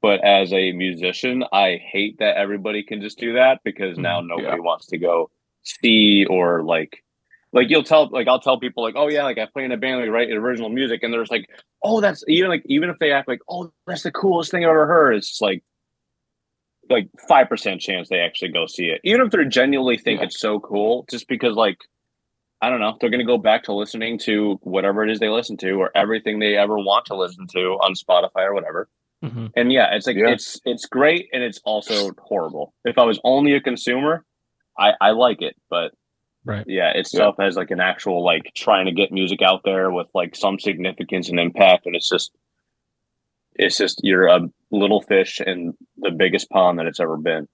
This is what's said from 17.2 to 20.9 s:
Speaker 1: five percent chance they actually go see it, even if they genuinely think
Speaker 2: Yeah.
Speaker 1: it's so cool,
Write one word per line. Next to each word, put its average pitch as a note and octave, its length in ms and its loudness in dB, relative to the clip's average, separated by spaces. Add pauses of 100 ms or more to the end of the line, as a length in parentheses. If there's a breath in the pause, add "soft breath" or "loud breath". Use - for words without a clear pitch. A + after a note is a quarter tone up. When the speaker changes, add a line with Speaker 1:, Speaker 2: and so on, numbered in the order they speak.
Speaker 1:
five C3+ 220 6
percent G2 320 -4
chance F2+ 280 -6
they F2+ 100 0
actually E2+ 320 -4
go E2 160 -2
see - 200 -6
it, - 160 -4
even A3 180 2
if A#3 100 2
they F3+ 140 2
genuinely C3 520 2
think G#2+ 240 -2
Speaker 2:
Yeah. - 60 -2
Speaker 1:
it's - 120 -12
so G#2+ 200 -2
cool, G#2+ 500 -2